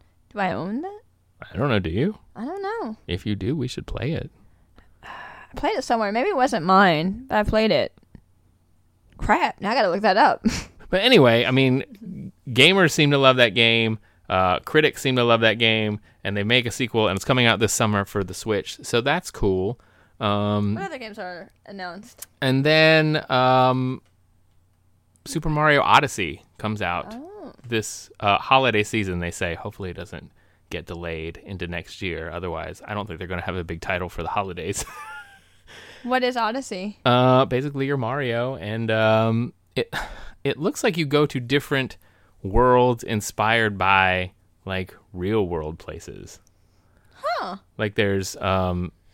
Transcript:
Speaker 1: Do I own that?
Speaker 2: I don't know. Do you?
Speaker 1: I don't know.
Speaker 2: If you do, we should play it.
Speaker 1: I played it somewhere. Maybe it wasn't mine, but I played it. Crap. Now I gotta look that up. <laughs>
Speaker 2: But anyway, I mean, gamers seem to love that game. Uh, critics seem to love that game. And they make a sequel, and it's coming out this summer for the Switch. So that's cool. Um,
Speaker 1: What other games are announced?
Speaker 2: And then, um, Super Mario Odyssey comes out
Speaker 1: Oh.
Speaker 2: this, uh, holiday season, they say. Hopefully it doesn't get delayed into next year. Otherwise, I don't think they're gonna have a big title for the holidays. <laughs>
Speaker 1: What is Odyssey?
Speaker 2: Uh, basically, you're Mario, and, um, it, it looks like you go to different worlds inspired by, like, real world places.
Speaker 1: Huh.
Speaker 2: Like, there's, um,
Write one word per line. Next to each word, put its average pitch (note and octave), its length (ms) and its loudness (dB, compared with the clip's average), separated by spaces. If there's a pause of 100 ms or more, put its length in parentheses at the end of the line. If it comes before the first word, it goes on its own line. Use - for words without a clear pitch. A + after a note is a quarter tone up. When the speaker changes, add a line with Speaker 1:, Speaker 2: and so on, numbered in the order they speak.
(340)
Speaker 1:
Do G#3 40 -10
I F#3 140 0
own G3 300 -6
that? G4+ 180 -12 (520)
Speaker 2:
I - 40 -10
don't C3 140 0
know. G#2+ 100 2
Do F2 100 -4
you? C#3+ 280 -2 (180)
Speaker 1:
I A3 80 -12
don't F#4+ 180 -8
know. F#4+ 340 -6 (120)
Speaker 2:
If - 180 -6
you G#2 80 -2
do, A2+ 220 -4
we B2+ 100 -4
should - 200 -10
play - 260 -6
it. - 180 -6 (720)
Speaker 1:
I - 60 -20 (480)
played F#4+ 200 -2
it - 80 -4
somewhere. A3 280 0
Maybe B3 160 0
it F#4+ 80 0
wasn't B3+ 280 0
mine, F#3+ 640 4
but - 80 0
I G#3+ 60 2
played A3 300 2
it. C3 200 0 (1200)
Crap. A#3 440 0
Now G3 100 -4
I A#3+ 40 0
gotta A3 160 2
look G3 120 -2
that F#3+ 140 4
up. A3+ 340 4
<laughs> - 40 -4 (360)
Speaker 2:
But F#3 100 2
anyway, C3+ 460 6
I C3 60 0
mean, C3+ 800 -2 (180)
gamers E3 400 6
seem C#3+ 220 4
to C#3+ 60 4
love C3 200 6
that A#2 160 6
game. A2+ 440 4 (300)
Uh, F#2 300 2
critics - 420 0
seem C3 160 0
to A#2+ 80 2
love A#2 160 4
that A2 140 4
game. A2 460 0 (220)
And G2+ 140 -4
they G2+ 80 -2
make A#2+ 220 2
a A2+ 40 -4
sequel, A2+ 380 0
and F#2 80 0
it's - 80 -6
coming B2+ 220 2
out A2 140 2
this G#2+ 120 2
summer G#2+ 320 0
for G2+ 180 -4
the F#2 120 -8
Switch. - 480 -4
So A#2+ 180 -2
that's D3 300 -2
cool. G2 500 -2 (400)
Um, G#2 540 0
Speaker 1:
What - 100 -6
other E4 140 -10
games A3 200 -14
are F3+ 320 -12 (140)
announced? F#3+ 600 -16 (160)
Speaker 2:
And C3+ 200 2
then, D#3 720 4
um, B2+ 720 2 (1200)
Super D#3+ 240 -6
Mario D3+ 320 4
Odyssey G#2+ 640 2 (160)
comes G#2+ 240 -4
out F2 340 -6
Speaker 1:
Oh. F4 360 -18 (140)
Speaker 2:
this, - 440 -6 (100)
uh, G2+ 160 2
holiday B2 460 2
season, F#2+ 380 -2
they E2+ 100 -6
say. F2 240 -6
Hopefully G2 340 -12
it E2+ 80 -12
doesn't F2 340 -16 (380)
get D#2+ 160 -10
delayed E2+ 540 -10
into F#2 280 -12
next E2+ 360 -12
year. E2 280 -8
Otherwise, E2 560 -10
I G#2 60 -10
don't G#2 140 -8
think D#2+ 120 -12
they're F2 100 -10
gonna F2+ 120 -6
have F#2 160 -6
a F2 80 -6
big E2 160 -10
title F2+ 300 -6
for - 120 -10
the D#2 60 -8
holidays. F#2 600 -6
<laughs> - 40 -20 (1080)
Speaker 1:
What B3+ 220 0
is B3 120 -2
Odyssey? A3 720 -6
Speaker 2:
Uh, B2+ 400 6
basically, C3+ 400 -4
you're C#3 100 -2
Mario, B2 600 -4
and, A2 340 -4
um, A2 640 2 (240)
it, - 180 -4 (480)
it C#3 160 -4
looks F#3+ 240 -4
like A3+ 140 0
you D#3+ 100 -2
go D3 200 2
to C#3+ 120 -4
different C3 580 -2 (460)
worlds B2 600 4
inspired A2 760 0
by, F#2 540 2 (320)
like, F#2 280 -6 (200)
real G2 340 -2
world D#2+ 320 -6
places. - 600 -16 (760)
Speaker 1:
Huh. F4 440 -8 (200)
Speaker 2:
Like, G#2 160 -4
there's, G2 440 -2
um, F#2 520 -2 (240)